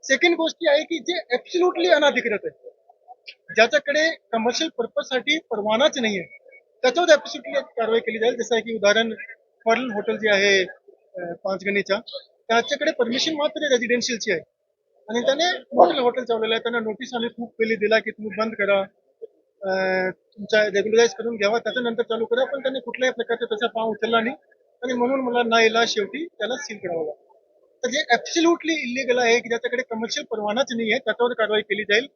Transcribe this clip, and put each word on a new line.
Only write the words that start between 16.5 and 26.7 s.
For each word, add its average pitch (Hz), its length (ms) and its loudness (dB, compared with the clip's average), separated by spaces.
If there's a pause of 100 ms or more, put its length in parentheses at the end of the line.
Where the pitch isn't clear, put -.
आहे. 226 80 -2
त्यांना 233 180 -2
नोटीस 220 340 -8
आम्ही 233 160 -4
खूप 233 300 -12
पहिली 220 160 0
दिला 214 240 2
की 214 120 -8
तुम्ही 214 260 -10
बंद 220 160 -2
करा, 202 260 0 (840)
अं, 190 460 0
तुमचा 214 540 -2
रेग्युलराईज 214 500 2
करून 233 220 -6
घ्यावा, 208 240 0
त्याच्यानंतर 233 420 -4
चालू 226 240 -2
करा, 247 200 2
पण 269 180 -6
त्याने 262 160 -2
कुठल्याही 254 340 -2
प्रकारचा 233 320 -4
तसा 226 220 -2
पाव 226 220 -2
उचलला 220 300 2
नाही 233 160 -2 (480)
आणि 254 100 -4
म्हणून 247 260 0
मला 240 240 0
नाईलाज 226 460 4
शेवटी 233 360 -4
त्याला 226 320 -6
सील 214 200 -12